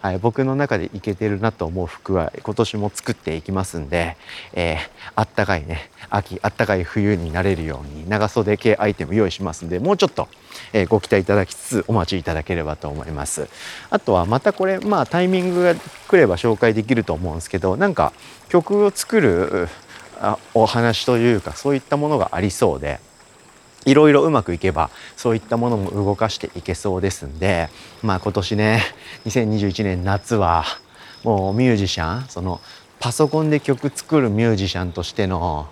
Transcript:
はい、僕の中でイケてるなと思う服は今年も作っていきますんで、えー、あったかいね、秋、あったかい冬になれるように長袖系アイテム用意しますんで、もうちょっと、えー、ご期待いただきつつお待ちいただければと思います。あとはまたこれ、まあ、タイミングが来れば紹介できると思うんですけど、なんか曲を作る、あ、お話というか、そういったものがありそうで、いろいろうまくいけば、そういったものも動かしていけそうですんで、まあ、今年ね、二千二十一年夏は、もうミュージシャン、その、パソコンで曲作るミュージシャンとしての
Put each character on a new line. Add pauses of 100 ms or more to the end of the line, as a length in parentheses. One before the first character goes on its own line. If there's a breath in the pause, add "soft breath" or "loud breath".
は
い、
僕
の
中
で
イ
ケ
て
る
な
と
思
う
服
は (100)
今
年
も
作
っ
て
い
き
ま
す
ん
で、 (380 loud breath)
え
ー、
あ
っ
た
か
い
ね、 (200 loud breath)
秋、
あ
っ
た
か
い
冬
に
な
れ
る
よ
う
に
長
袖
系
ア
イ
テ
ム
用
意
し
ま
す
ん
で、
も
う
ち
ょ
っ
と、 (440 loud breath)
え
ー、
ご
期
待
い
た
だ
き
つ
つ
お
待
ち
い
た
だ
け
れ
ば
と
思
い
ま
す。 (420 loud breath)
あ
と
は
ま
た
こ
れ、
ま
あ、
タ
イ
ミ
ン
グ
が
来
れ
ば
紹
介
で
き
る
と
思
う
ん
で
す
け
ど、
な
ん
か (360 loud breath)
曲
を
作
る、 (500 loud breath)
あ、 (160)
お
話
と
い
う
か、
そ
う
い
っ
た
も
の
が
あ
り
そ
う
で、 (840)
い
ろ
い
ろ
う
ま
く
い
け
ば、 (260 loud breath)
そ
う
い
っ
た
も
の
も
動
か
し
て
い
け
そ
う
で
す
ん
で、 (320 loud breath)
ま
あ、
今
年
ね、 (420 loud breath)
二
千
二
十
一
年
夏
は、 (580 loud breath)
も
う
ミ
ュ
ー
ジ
シ
ャ
ン、
そ
の、 (380 loud breath)
パ
ソ
コ
ン
で
曲
作
る
ミ
ュ
ー
ジ
シ
ャ
ン
と
し
て
の